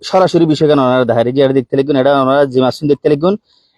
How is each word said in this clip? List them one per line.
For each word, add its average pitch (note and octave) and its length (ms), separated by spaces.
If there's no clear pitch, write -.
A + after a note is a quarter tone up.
সরাসরি F3 440
বিষয় D3+ 220
কেন D3 100
ওনারা B2+ 260
দেখায়, A#2 200
যে C3+ 180
এটা C3+ 100
দেখতে C3+ 240
লিখুন, C#3 200
এটা C3+ 260
ওনারা C#3 240
যে B2+ 140
মাছ B2+ 240
দেখতে C#3+ 240
লিখুন, D#3+ 280